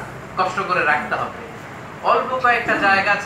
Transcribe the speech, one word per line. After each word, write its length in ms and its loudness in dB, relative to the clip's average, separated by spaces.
কষ্ট 320 0
করে 160 2
রাখতে 300 0
হবে। 320 -6
অল্প 400 2
কয়েকটা 340 4
জায়গা 500 4